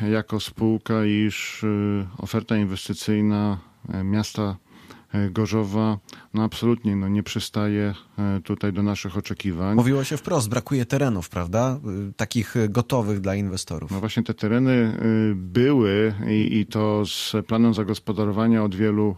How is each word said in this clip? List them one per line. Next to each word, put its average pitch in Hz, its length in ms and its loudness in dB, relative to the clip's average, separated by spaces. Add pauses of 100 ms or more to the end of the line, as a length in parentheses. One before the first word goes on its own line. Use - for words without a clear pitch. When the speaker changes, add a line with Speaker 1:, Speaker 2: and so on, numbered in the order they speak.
Speaker 1:
jako 107 400 -2
spółka, 110 640 0
iż, 104 600 0
e, 110 40 0 (500)
oferta 110 380 -2
inwestycyjna, 104 1000 0 (300)
e, 95 160 -4
miasta, 104 520 -2 (560)
e, 101 180 0
Gorzowa, 107 680 0 (360)
no, 110 80 2
absolutnie, 110 540 0
no, 98 120 -2
nie 101 140 2
przystaje, 104 720 -2 (240)
e, 98 260 -2
tutaj 104 280 -2
do 101 100 -2
naszych 101 340 -2
oczekiwań. 98 600 -2
Speaker 2:
Mówiło 131 280 4
się 151 120 -4
wprost, 143 320 0
brakuje 120 380 -2
terenów, 127 420 0
prawda? 113 520 -2 (300)
Y, - 20 -14
takich, - 440 -2
y, 110 120 2
gotowych 107 520 0
dla 95 140 -2
inwestorów. 90 560 -4
Speaker 1:
No 95 100 -4
właśnie 110 220 -2
te 110 120 -2
tereny, 123 380 2
y, 110 600 2
były 104 800 4 (140)
i, 107 300 2
i 104 80 0
to 107 400 0
z - 260 -6 (140)
planem 117 280 4
zagospodarowania 107 920 2
od 101 100 0
wielu 104 440 2